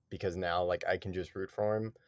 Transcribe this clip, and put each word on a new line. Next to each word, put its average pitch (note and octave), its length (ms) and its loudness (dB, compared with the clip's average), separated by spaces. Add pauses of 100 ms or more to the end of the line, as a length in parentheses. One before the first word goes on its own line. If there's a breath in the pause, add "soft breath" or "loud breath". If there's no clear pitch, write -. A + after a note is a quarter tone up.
(100)
because F#2 260 -2
now, F2+ 280 2
like, F2 220 2
I F#2 100 2
can F#2 160 -4
just F2+ 220 -4
root F#2+ 160 -6
for G#2+ 260 2
him. A2 160 -2 (160 soft breath)